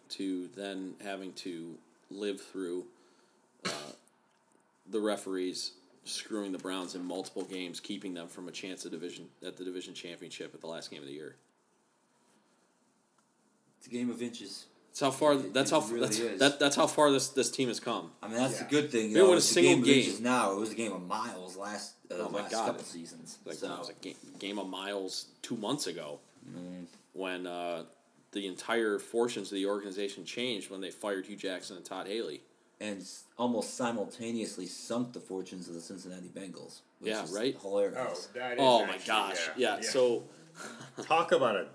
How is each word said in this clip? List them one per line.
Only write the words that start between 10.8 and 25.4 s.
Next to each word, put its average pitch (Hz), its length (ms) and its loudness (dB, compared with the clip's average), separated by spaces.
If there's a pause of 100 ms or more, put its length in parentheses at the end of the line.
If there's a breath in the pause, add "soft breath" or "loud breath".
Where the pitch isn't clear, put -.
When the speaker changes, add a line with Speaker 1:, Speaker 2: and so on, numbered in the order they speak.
Speaker 1:
game 78 120 -14
of 71 60 -14
the 69 60 -10
year. 76 220 -12 (2500)
Speaker 2:
It's - 80 -20
a - 20 -20
game 120 200 -2
of 113 120 -4
inches. 110 440 -8 (240)
Speaker 1:
That's - 120 -6
how 139 100 4
far. 147 220 6
Speaker 2:
It, 135 200 2
Speaker 1:
That's 135 180 4
Speaker 2:
it 160 40 6
Speaker 1:
how 151 60 8
f-, 107 100 -4
Speaker 2:
really 117 160 0
Speaker 1:
that's, 110 120 2
Speaker 2:
is. 107 200 0
Speaker 1:
that, 143 200 8
that's 143 160 6
how 151 120 6
far 147 240 8
this, 127 180 4
this 117 220 2
team 131 160 0
has 110 120 -2
come. 95 320 -4 (120)
Speaker 2:
I 104 40 -10
mean, 113 100 -4
that's 131 220 2
Speaker 3:
Yeah. 131 80 -4
Speaker 2:
a - 20 -12
good 143 200 4
thing. 110 240 2
Speaker 1:
They 156 60 10
Speaker 2:
You 190 40 12
know, - 20 -
Speaker 1:
won 180 100 12
a - 20 8
Speaker 2:
it's - 140 6
a - 20 4
Speaker 1:
single 139 200 10
Speaker 2:
game 143 80 8
of 120 40 4
Speaker 1:
game. 139 140 10
Speaker 2:
inches 95 220 2
now. 120 320 4
It 101 60 0
was 110 120 -2
a 104 40 -10
game 110 180 -2
of 90 120 -8
miles 92 520 -6
last, 101 360 -8 (160)
uh, 92 100 -6
Speaker 1:
Oh 90 100 -2
my 98 120 -2
Speaker 2:
last 104 100 -8
Speaker 1:
God. 110 160 0
Speaker 2:
couple 80 160 -2
seasons. 82 600 -12
Speaker 1:
Like, 80 120 -8
Speaker 2:
So. 90 160 -6
Speaker 1:
it 82 60 -8
was 85 100 -8
a - 120 -12
ga-, 92 140 -10 (240)
game 101 180 -4
of 95 120 -4
miles 95 580 -4 (140)